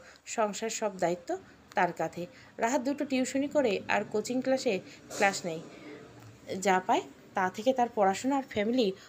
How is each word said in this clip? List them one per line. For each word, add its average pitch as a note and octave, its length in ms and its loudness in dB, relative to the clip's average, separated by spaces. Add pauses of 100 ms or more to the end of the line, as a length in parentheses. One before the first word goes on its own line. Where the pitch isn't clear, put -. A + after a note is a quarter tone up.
(260)
সংসার G#3+ 440 -2
সব G#3 280 -4
দায়িত্ব F3+ 400 0 (360)
তার F3 200 2
কাঁধে। E3+ 320 -6 (320)
রাহাত B3 240 2
দুটো C#4+ 240 -2
টিউশনি C4+ 420 0
করে B3+ 400 2
আর G#3 240 2
কোচিং A#3+ 300 -2
ক্লাসে B3+ 380 0 (360)
ক্লাস G3 300 2
নেয়, E3 140 -6 (1000)
যা F#3 200 4
পায় B3+ 220 2 (320)
তা F#3 160 0
থেকে A3+ 240 2
তার B3 220 2
পড়াশোনা A3 420 2
আর C4+ 120 0
ফ্যামিলি A3 420 2 (180)